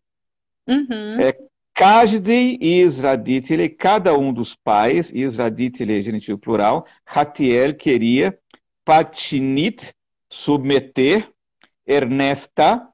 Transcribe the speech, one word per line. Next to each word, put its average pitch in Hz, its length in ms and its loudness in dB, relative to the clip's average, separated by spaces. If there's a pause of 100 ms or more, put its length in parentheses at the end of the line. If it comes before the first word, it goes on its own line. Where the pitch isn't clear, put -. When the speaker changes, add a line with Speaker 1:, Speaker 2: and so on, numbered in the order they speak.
(680)
Speaker 1:
Uhum. 226 520 -4
Speaker 2:
É, 262 180 0 (360)
"Каждый 226 880 4
из 165 400 2
родителей", 131 680 -2
cada 180 500 0
um 139 140 -2
dos 117 240 -8
pais, 123 580 0
из 123 240 -6
родителей, 117 640 -4
genitivo 107 360 -8
plural, 110 500 -2 (180)
"Hatiel", 143 720 -2
queria, 131 640 0 (460)
"Подчинить", 156 1080 -2 (360)
submeter, 139 1000 -2 (560)
"Ernesta", 139 1080 0